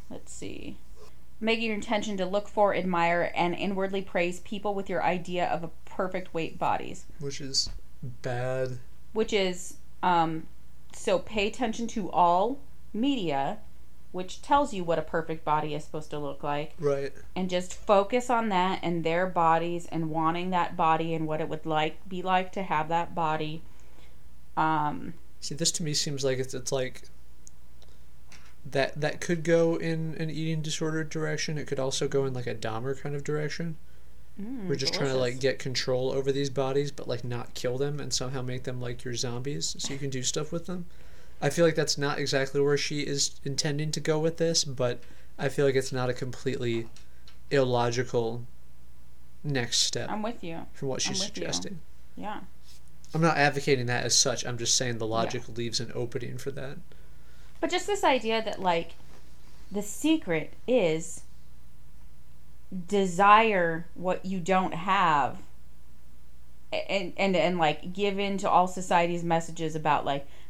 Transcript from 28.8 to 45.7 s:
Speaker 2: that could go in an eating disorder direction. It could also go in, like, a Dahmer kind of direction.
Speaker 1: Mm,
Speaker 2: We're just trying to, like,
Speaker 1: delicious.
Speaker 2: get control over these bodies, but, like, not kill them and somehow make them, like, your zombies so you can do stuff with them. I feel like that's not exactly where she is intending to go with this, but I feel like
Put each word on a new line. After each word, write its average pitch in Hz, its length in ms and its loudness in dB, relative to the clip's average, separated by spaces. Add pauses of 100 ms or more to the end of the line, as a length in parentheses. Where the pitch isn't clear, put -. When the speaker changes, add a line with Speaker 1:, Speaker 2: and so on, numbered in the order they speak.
Speaker 2:
that 151 180 -2
could 170 240 0
go 165 340 6
in 160 420 -2
an 160 100 -2
eating 160 320 -2
disorder 160 420 0
direction. 156 540 -2
It 135 80 -4
could 139 140 -2
also 135 280 0
go 135 180 2
in, 131 80 -2
like, 123 140 -4
a 117 80 -2
Dahmer 117 440 -2
kind 143 160 -4
of 143 80 -4
direction. 151 540 -2 (640)
Speaker 1:
Mm, 220 280 -4
Speaker 2:
We're 143 60 2
just 131 180 0
trying 139 160 0
to, 131 60 2
like, 127 180 2
Speaker 1:
delicious. 131 80 -6
Speaker 2:
get 131 180 2
control 131 520 0
over 139 200 0
these 139 200 0
bodies, 139 400 0
but, - 160 -6
like, 123 160 -2
not 120 320 -4
kill 127 240 -2
them 143 200 0
and 131 140 -4
somehow 131 300 -2
make 127 200 -4
them, 127 160 -4
like, 123 240 -4
your 123 120 -4
zombies 131 640 -2
so - 120 -4
you 139 80 -4
can 139 120 -2
do 127 120 -2
stuff 143 280 -2
with 170 160 -4
them. 180 180 -4 (560)
I 143 80 2
feel 170 160 4
like 160 100 6
that's 151 220 2
not 143 220 0
exactly 139 420 2
where 143 160 6
she 143 240 -2
is 143 420 0
intending 147 480 0
to 160 80 0
go 156 180 2
with 160 200 2
this, 165 260 4
but 123 380 0 (360)
I 139 120 2
feel 143 160 2
like 135 100 6